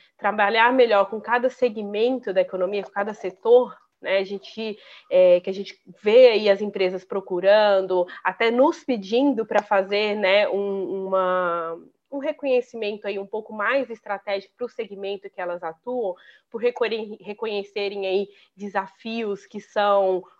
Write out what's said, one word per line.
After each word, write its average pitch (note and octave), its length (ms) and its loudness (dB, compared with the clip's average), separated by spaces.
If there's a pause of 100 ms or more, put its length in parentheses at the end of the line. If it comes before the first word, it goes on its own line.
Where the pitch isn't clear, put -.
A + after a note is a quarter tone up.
(180)
trabalhar G#3+ 560 2
melhor G#3+ 360 4
com G#3+ 120 -10
cada A#3+ 280 -2
segmento A3 840 -4
da F#3 80 2
economia, F#3 420 -4
com - 80 -18
cada G#3 220 -6
setor, A3+ 600 2 (280)
né, F#3+ 160 -2
a G3 80 0
gente, G3+ 520 -10 (320)
é, F3+ 300 6
que F3+ 100 -6
a F#3+ 40 -4
gente F#3+ 260 -10 (240)
vê A#3+ 240 10
aí G#3+ 220 4
as G3 120 2
empresas F#3+ 440 -4
procurando, F#3+ 1000 2 (160)
até A3+ 300 0
nos C4+ 320 2
pedindo A3+ 600 0
pra G#3+ 180 0
fazer, G3+ 540 0
né, G3+ 320 2
um, G3 580 -4
uma, F3+ 720 -2 (320)
um C#4 60 -8
reconhecimento B3 880 -4
aí G3 100 -6
um G3 80 -8
pouco G#3+ 280 -10
mais A#3 360 -2
estratégico G3+ 680 -10
pro A#3+ 100 -8
segmento G3 640 -10
que - 100 -14
elas F3 240 -8
atuam, F#3+ 520 -6 (340)
por G#3+ 120 -12
recorre-, A3+ 600 -4
reconhecerem G3+ 840 -8
aí G3 220 -2 (300)
desafios G3+ 880 -8
que G3+ 160 -14
são G3+ 600 0 (180)